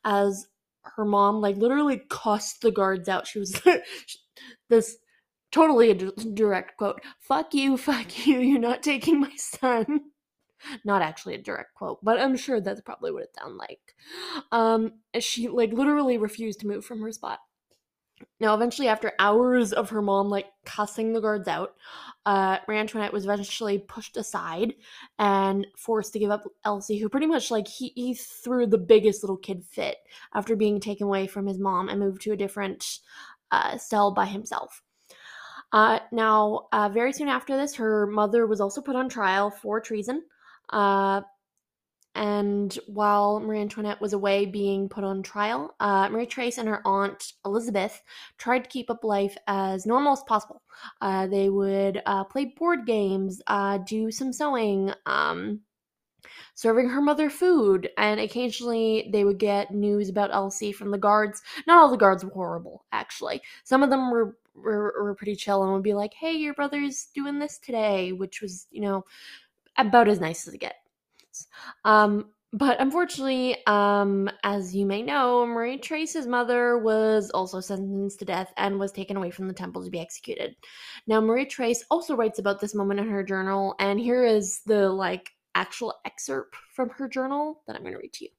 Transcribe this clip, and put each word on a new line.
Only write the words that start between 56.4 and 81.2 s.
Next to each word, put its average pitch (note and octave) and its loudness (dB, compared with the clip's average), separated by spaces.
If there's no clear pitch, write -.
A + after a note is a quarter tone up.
serving A#3 2
her C4+ 0
mother D4 2
food, B3 4
and G#3+ 2
occasionally A3+ -2
they G#3 4
would G3+ 2
get G3+ 0
news G#3 0
about G3 0
Elsie G3 -2
from G3+ -8
the G3+ -2
guards. G#3 2
Not E4+ 12
all C#4 10
the B3 0
guards F#3+ 6
were F#3+ -10
horrible, F3 -8
actually. - -6
Some C4 4
of C4+ 2
them C4 0
were, A#3 0
were, G#3 -2
were G3+ -4
pretty G3+ -6
chill G3 0
and F#3+ 2
would G3 0
be G#3 2
like, G3+ -2
"Hey, D#4+ -4
your D4+ -4
brother's C#4+ -4
doing C#4+ -4
this D4 -8
today," G3+ 0
which F#3 -8
was, F#3 -12
you G#3 -10
know, G3 -2
about A#3 8
as F#3+ 4
nice E3 -4
as - -16
it - -18
gets. - -10
Um, G#3+ 6
but B3 2
unfortunately, C4+ 0
um, G3+ 4
as G3 -2
you G3 0
may G3 0
know, B3 2
Marie A#3 -4
Therese's D#4 -6
mother A#3+ 2
was A3 2
also F#3 -4
sentenced G3 -6
to G3 -10
death F#3 -6
and G3 -2
was G3 -4
taken G3 -8
away F3+ -4
from F#3+ -8
the F#3 -8
temple F3+ -10
to F3+ -10
be F3 -6
executed. - -10
Now, A3 2
Marie A#3 2